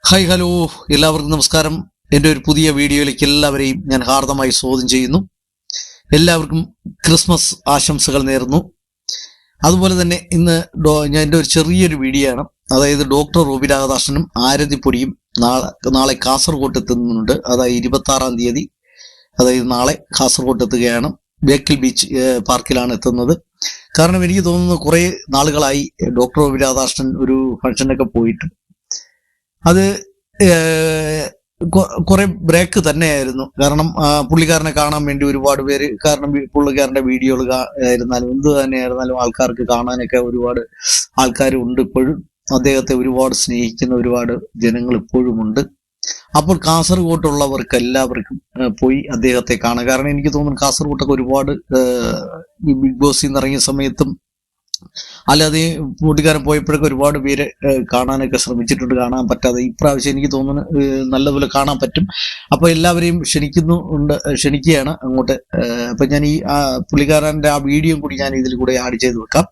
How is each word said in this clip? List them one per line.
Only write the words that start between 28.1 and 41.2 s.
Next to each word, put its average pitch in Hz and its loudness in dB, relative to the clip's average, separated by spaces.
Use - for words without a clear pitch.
അത്, 190 2
ഏ, 185 8
കൊ-, 175 0
കുറെ 190 4
ബ്രേക്ക് 170 0
തന്നെയായിരുന്നു. 139 -2
കാരണം, 151 0
ആ, 147 2
പുള്ളിക്കാരനെ 160 2
കാണാൻ 147 0
വേണ്ടി 143 -2
ഒരുപാട് 139 0
പേര്, 139 -2
കാരണം 143 0
വി-, 143 -2
പുള്ളിക്കാരൻ്റെ 139 2
വീഡിയോകൾ 127 0
കാ-, 127 -2
ആയിരുന്നാലും 123 0
എന്ത് 139 2
തന്നെയായിരുന്നാലും 127 -2
ആൾക്കാർക്ക് 120 -2
കാണാനൊക്കെ 123 -2
ഒരുപാട് 123 -2
ആൾക്കാരുണ്ട് 131 0